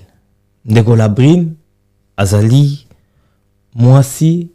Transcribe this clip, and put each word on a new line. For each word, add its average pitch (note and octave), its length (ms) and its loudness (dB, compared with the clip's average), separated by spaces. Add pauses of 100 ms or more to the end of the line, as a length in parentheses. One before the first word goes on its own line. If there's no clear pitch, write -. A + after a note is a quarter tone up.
(680)
Ndeko A2+ 280 2
Labrine, C3+ 580 0 (640)
Azali, A2+ 680 0 (880)
mwasi, C#3 800 0